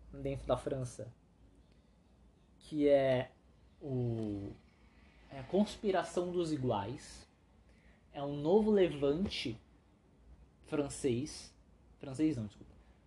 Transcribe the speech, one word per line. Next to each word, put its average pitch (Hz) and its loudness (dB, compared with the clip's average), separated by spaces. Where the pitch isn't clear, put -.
dentro 139 -6
da 127 4
França, 127 -6
que 147 0
é 135 6
o, 113 -2
é 139 -12
a 127 -12
conspiração 180 0
dos 175 0
iguais. 123 -4
É 143 -8
um 143 -6
novo 208 4
levante 147 2
francês, 139 -4
francês 143 0
não, 110 -4
desculpa, - -18